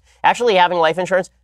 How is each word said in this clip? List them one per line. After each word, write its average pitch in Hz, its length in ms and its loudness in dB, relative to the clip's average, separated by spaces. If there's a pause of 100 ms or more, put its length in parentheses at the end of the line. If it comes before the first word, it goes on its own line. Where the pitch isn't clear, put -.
(220)
Actually, 214 320 0
having 175 240 2
life 160 180 0
insurance 185 320 -4 (160)